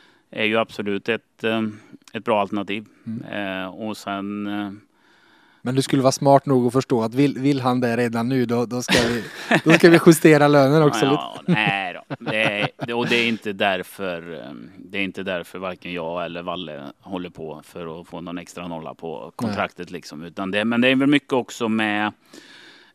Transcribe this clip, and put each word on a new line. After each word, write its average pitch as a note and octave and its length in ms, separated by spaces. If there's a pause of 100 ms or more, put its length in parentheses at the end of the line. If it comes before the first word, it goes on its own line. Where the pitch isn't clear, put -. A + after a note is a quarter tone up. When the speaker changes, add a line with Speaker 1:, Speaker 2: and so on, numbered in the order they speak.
(300)
Speaker 1:
är A2 140
ju A2 120
absolut G#2 520
ett, - 360
eh, A2 180 (500)
ett G#2 120
bra A2 160
alternativ. G2+ 440 (220)
Speaker 2:
Mm. G2+ 580
Speaker 1:
Eh, F#2 100
och G#2+ 220
sen, G2+ 500
eh, G#2 240 (920)
Speaker 2:
Men B2+ 120
du C3+ 80
skulle C#3 200
vara C3 100
smart C#3 340
nog B2+ 200
att A#2+ 60
förstå B2 300
att A2+ 120
vill, C3+ 240
vill C3+ 220
han B2+ 200
det A#2 160
redan A#2 320
nu, B2+ 180
då, A#2+ 200
då B2 160
ska - 120 (140)
vi, A#2+ 160 (180)
Speaker 1:
<laughs> F#3+ 220
Speaker 2:
då D#3 80
ska E3+ 180
vi E3 160
justera D3+ 420
lönen D3 340
också B2+ 240
Speaker 1:
Ja, C3+ 40
Speaker 2:
lite. - 420
Speaker 1:
ja, - 20
nej G2 400
då. - 220 (140)
Det A2 120
är, G#2+ 260 (180)
det, A#2+ 80
och A#2+ 120
det A#2+ 100
är A#2 120
inte A2 240
därför, F2+ 960
ehm, A#1+ 280
det - 220
är G2 40
inte F#2+ 200
därför F#2 360
varken F2+ 340
jag E2+ 320
eller E2+ 180
Valle E2+ 400 (180)
håller F2+ 300
på D#2 340
för E2+ 360
att E2 80
få E2+ 120
någon F2 180
extra F2 300
nolla D#2+ 260
på D#2 420
kontraktet, G2 540
Speaker 2:
Nej. - 20
Speaker 1:
liksom. D#2 300
Utan F#2+ 280
det, G#2 140
men A#2+ 160
det B2 80
är C3 80
väl C#3 120
mycket C#3+ 240
också A#2+ 360
med, G#2+ 440 (840)